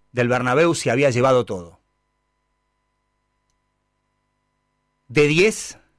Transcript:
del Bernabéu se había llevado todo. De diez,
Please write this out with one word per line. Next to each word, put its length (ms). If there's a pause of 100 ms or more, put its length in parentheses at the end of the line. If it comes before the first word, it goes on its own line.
(140)
del 160
Bernabéu 460
se 160
había 180
llevado 340
todo. 380 (3250)
De 180
diez, 500 (200)